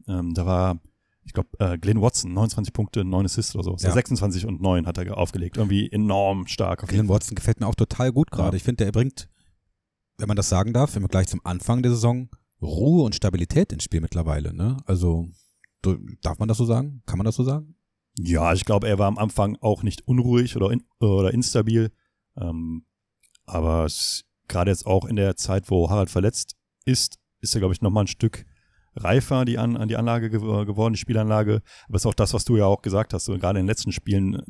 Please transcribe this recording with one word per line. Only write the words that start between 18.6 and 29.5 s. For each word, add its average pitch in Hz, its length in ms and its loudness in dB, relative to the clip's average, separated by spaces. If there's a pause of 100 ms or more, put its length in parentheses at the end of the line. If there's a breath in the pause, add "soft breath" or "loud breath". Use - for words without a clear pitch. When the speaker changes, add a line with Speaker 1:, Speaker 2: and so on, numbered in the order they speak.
Speaker 1:
glaube, 101 220 2
er 104 100 2
war 101 100 4
am 98 100 0
Anfang 104 420 0
auch 107 240 0
nicht - 240 -4
unruhig 123 480 2
oder 101 160 2
in-, 120 120 -2 (160)
oder 98 340 4
instabil. 110 580 2 (460)
Ähm, 82 480 -6 (600)
aber 82 400 0
es, - 380 -4 (240)
gerade 90 240 0
jetzt - 140 -2
auch 95 200 2
in 110 120 -2
der 98 180 2
Zeit, - 340 -4
wo 87 200 4
Harald 95 200 2
verletzt - 460 -2 (300)
ist, - 340 0 (220)
ist - 140 -4
er, 113 40 0
glaub 95 140 2
ich, - 80 -4
nochmal 101 240 2
ein - 20 -6
Stück - 380 -2 (500)
reifer, 127 480 2
die 120 140 0